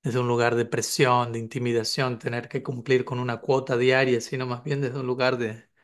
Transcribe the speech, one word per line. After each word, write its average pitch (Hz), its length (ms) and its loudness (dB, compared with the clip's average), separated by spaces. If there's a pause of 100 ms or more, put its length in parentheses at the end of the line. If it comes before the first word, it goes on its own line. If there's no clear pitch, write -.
desde 123 180 0
un 123 80 0
lugar 120 280 4
de 117 100 2
presión, 123 640 2
de 113 80 -4
intimidación, 120 760 -2
tener 120 300 -4
que 139 140 -6
cumplir 123 420 0
con 123 160 -4
una 120 180 -4
cuota 131 380 0
diaria, 127 440 4
sino 127 260 -6
más 123 180 -8
bien 143 160 -2
desde 135 200 -4
un 127 60 -6
lugar 127 320 0
de 110 300 -6 (160)